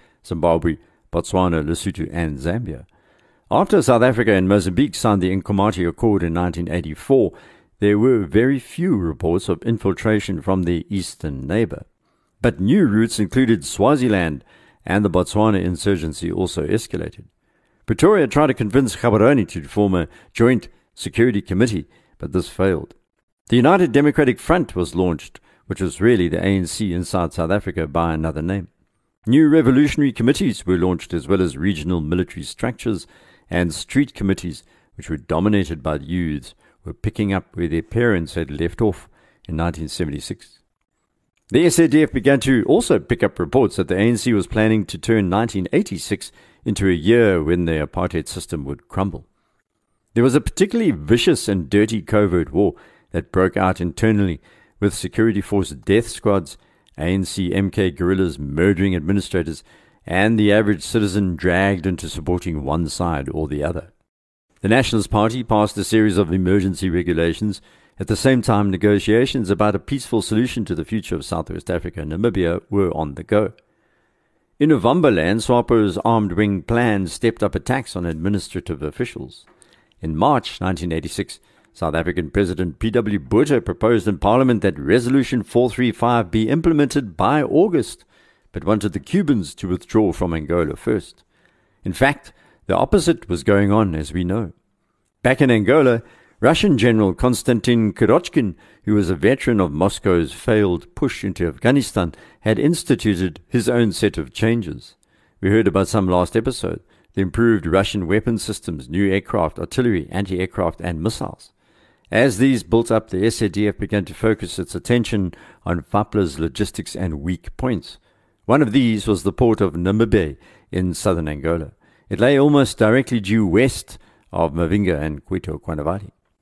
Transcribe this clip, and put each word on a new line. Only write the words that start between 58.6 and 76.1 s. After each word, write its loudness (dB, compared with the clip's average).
administrators, -4
and 0
the 4
average 2
citizen 0
dragged 0
into -4
supporting -4
one -2
side -4
or -6
the -6
other. -8
The -2
Nationalist 0
Party 0
passed 0
a -2
series 2
of 0
emergency 0
regulations. -2
At -8
the -2
same 2
time, 0
negotiations 2
about 2
a -2
peaceful -4
solution -2
to -4
the -6
future -6
of -6
Southwest -8
Africa -6
and -8
Namibia -2
were 0
on -6
the -14
go. 0
In 2
Ovambaland, 2
swapo's 2
armed 2